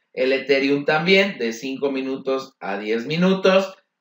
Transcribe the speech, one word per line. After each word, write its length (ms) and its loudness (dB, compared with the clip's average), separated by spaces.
El 200 0
Ethereum 520 0
también, 540 2
de 140 -4
cinco 400 -6
minutos 640 -4
a 200 -6
diez 280 -4
minutos. 640 2